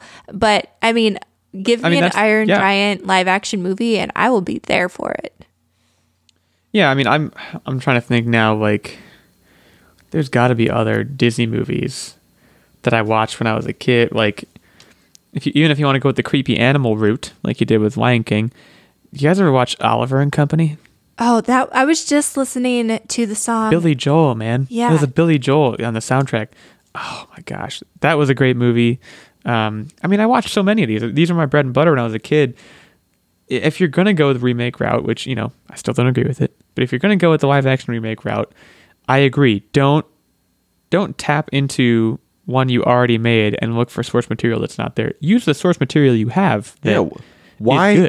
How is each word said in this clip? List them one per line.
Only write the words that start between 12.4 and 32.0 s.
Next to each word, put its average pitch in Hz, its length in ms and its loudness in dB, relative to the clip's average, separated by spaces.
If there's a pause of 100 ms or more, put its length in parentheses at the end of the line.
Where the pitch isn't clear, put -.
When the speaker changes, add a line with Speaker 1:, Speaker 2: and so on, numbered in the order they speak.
Speaker 2:
that 120 100 0
I 113 80 2
watched 110 380 0
when 117 80 -2
I 110 80 0
was 117 100 -4
a - 80 -6
kid. 120 400 0
Like, 104 320 -2 (880)
if - 120 -6
you, - 80 -4
even 156 180 4
if 143 80 -2
you 147 60 0
wanna 135 140 2
go 139 100 0
with 117 60 -2
the 120 80 -2
creepy 131 340 0
animal 123 400 2
route, 107 360 0 (100)
like - 160 -2
you 120 60 0
did 113 140 2
with 107 180 0
Lion 117 260 2
King, 110 280 -2 (600)
you 143 160 -14
guys 185 120 4
ever 175 120 4
watch 127 300 2
Oliver 120 400 0
and 143 100 0
Company? 156 460 0 (420)
Speaker 1:
Oh, 233 220 2
that, 254 340 0
I 262 100 2
was 320 200 0
just 294 320 0
listening 247 640 -2 (100)
to 233 160 -2
the 208 100 -6
song. 220 340 -2
Speaker 2:
Billy 170 240 2
Joel, 143 420 2
man. 113 340 -2
Speaker 1:
Yeah. 233 200 0
Speaker 2:
It 160 40 4
was 151 100 2
a 143 40 2
Billy 160 300 2
Joel 135 380 0 (100)
on 117 80 -4
the 110 60 -4
soundtrack. 127 480 -2 (480)
Oh - 400 -14
my - 80 -20
gosh. - 400 -12 (160)
That 151 180 2
was 147 120 2
a 139 40 4
great 127 240 2
movie. 120 420 2 (460)
Um, 107 420 -4 (160)
I - 40 -2
mean, 202 120 2
I 214 60 2
watched 233 240 0
so 208 140 -2
many 208 200 2
of 127 40 -2
these. 107 140 -2 (120)
These 165 160 2
are 175 60 0
my 165 100 0
bread 143 200 2
and 127 80 -4
butter 156 180 4
when 135 80 2
I 120 60 -2